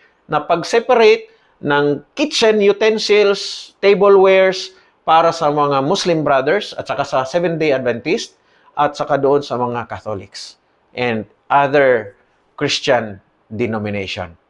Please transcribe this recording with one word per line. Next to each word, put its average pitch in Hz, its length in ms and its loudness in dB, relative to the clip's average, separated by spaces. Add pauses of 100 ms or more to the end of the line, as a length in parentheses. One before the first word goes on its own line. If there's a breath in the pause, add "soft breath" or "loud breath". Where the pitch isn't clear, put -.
(280 soft breath)
na 151 160 -2
pag-separate 226 880 2 (320 soft breath)
ng 143 400 0 (160)
kitchen 233 400 0
utensils, 202 1200 0
tablewares 190 960 4 (320 soft breath)
para 165 240 4
sa 165 160 -4
mga 143 400 0
Muslim 175 400 0
brothers 143 480 0
at 120 80 -10
saka 131 240 -6
sa 131 160 -2
Seventh-day 165 480 -2
Adventist 127 640 -4 (400 soft breath)
at 147 240 -2
saka 147 160 -2
doon 135 240 2
sa 143 160 -6
mga 120 320 -6
Catholics - 720 -14 (320)
and 117 320 -4 (240)
other 131 720 2 (400)
Christian 117 640 -2 (240)
denomination. 104 880 -6 (140)